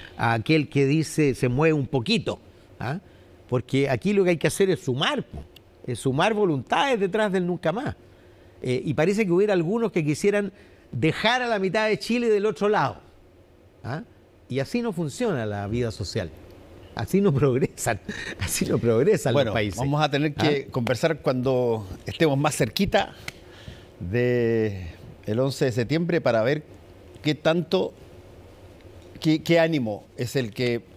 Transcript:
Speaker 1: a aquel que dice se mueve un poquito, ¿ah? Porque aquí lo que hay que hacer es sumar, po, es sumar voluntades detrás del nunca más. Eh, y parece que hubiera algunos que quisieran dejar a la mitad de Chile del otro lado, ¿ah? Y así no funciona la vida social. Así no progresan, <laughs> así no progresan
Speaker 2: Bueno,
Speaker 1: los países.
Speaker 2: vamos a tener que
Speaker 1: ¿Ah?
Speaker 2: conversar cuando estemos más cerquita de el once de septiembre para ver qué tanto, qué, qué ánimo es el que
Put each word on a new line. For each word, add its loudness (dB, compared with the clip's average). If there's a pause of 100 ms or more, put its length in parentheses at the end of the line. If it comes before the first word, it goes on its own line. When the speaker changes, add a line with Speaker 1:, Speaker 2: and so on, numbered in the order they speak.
(180)
Speaker 1:
a 2
aquel 2
que 2
dice 2
se 0
mueve 4
un 0
poquito, -2 (400)
¿ah? -6 (500)
Porque 0
aquí 0
lo 4
que 4
hay 2
que 0
hacer 0
es -2
sumar, -2
po, -14 (420)
es -6
sumar 2
voluntades 0
detrás 0
del 0
nunca -2
más. -4 (680)
Eh, -2
y -4
parece 2
que 0
hubiera 2
algunos 0
que 0
quisieran 0 (400)
dejar 0
a -2
la 0
mitad 0
de 0
Chile 0
del 2
otro 0
lado, 0 (880)
¿ah? -8 (440)
Y -4
así -4
no -4
funciona -2
la -4
vida -2
social. -6 (640)
Así 0
no 4
progresan, 0 (200)
<laughs> -12
así -2
no 0
progresan 2
Speaker 2:
Bueno, 2
Speaker 1:
los -2
países. -2
Speaker 2:
vamos 0
a 2
tener 0
que 0
Speaker 1:
¿Ah? -14
Speaker 2:
conversar 0
cuando 0 (200)
estemos 2
más 0
cerquita 0 (880)
de 0 (400)
el -2
once 0
de 0
septiembre 0
para 2
ver 0 (600)
qué 0
tanto, 0 (1300)
qué, 2
qué 4
ánimo 0 (120)
es -6
el -2
que -2 (140)